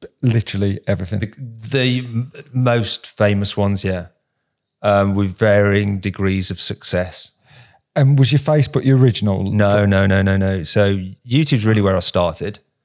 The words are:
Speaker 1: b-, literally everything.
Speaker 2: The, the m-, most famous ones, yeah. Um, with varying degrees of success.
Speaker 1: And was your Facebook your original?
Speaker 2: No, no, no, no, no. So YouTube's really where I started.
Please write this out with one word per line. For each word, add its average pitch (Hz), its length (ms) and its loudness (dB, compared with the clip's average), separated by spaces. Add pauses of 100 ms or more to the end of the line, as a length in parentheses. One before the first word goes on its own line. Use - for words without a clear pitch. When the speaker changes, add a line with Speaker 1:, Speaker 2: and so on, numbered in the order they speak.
Speaker 1:
b-, - 60 -18 (160)
literally 101 640 -2
everything. 98 340 -4
Speaker 2:
The, - 140 -8 (360)
the 127 360 0
m-, 120 260 -6 (200)
most 120 560 0
famous 104 480 0
ones, 101 280 -2
yeah. 92 220 -4 (760)
Um, 101 340 2
with 98 200 -2
varying 101 640 2
degrees 95 540 -2
of 87 80 -8
success. - 720 -6 (640)
Speaker 1:
And 143 220 4
was 135 120 4
your 151 80 2
Facebook 151 460 2
your 135 140 4
original? 101 540 2
Speaker 2:
No, 104 320 2
no, 98 220 4
no, 98 160 2
no, 98 140 2
no. 95 260 -2
So 98 340 0 (320)
YouTube's 120 380 0
really 110 160 2
where 95 140 2
I 87 40 0
started. 87 600 -4 (240)